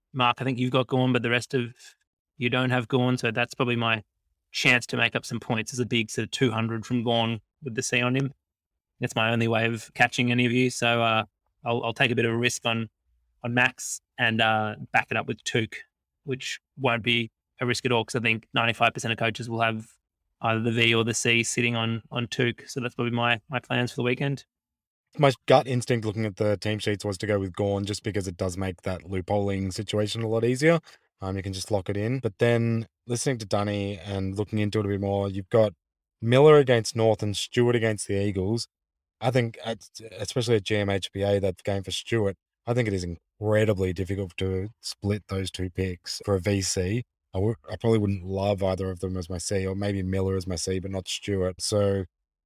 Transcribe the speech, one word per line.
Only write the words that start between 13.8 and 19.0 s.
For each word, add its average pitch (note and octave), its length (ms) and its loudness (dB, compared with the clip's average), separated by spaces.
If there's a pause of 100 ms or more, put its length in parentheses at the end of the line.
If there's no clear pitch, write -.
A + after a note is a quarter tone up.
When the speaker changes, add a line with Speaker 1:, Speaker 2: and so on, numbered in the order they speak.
Speaker 1:
and, A2+ 240 2
uh, A2 360 2 (160)
back - 180 2
it A2 60 -2
up A2 100 -2
with A#2+ 160 -8
Touk, A2+ 320 -2 (480)
which C3+ 380 -8 (180)
won't A#2 240 0
be A#2 300 0 (280)
a B2+ 60 -2
risk B2 180 -2
at B2 60 0
all A2+ 140 2
'cause - 100 -12
I A#2+ 60 0
think A2 340 -2
ninety-five A#2 400 2
percent A2+ 160 -6